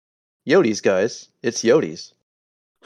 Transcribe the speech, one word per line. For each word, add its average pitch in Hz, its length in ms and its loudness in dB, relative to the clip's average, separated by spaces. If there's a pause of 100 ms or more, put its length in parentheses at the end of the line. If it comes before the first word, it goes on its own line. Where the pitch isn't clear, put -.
(480)
Yodies, 135 340 2
guys. 101 460 -2 (140)
It's 123 200 -6
Yodies. 113 520 0 (720)